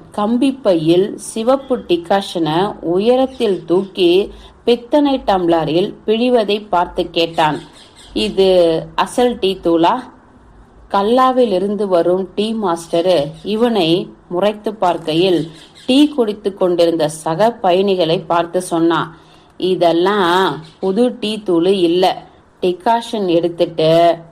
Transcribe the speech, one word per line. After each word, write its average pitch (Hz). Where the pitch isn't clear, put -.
கம்பிப்பையில் 208
சிவப்பு 247
டிகாஷனை 180
உயரத்தில் 214
தூக்கி 185
பித்தளை 269
டம்ளரில் 170
பிழிவதை 220
பார்த்து 175
கேட்டான், 160
"இது 180
அசல் 240
டீ 190
தூளா?" 170
கல்லாவில் 247
இருந்து 202
வரும் 180
டீ 220
மாஸ்டரு 170
இவனை 202
முறைத்து 202
பார்க்கையில், 170
டீ 285
குடித்து 214
கொண்டிருந்த 170
சக 165
பயணிகளை 185
பார்த்து 170
சொன்னான், 165
"இதெல்லாம் 175
புது 208
டீ 214
தூள் 170
இல்ல. 180
டிகாஷன் 214
எடுத்துட்டு 165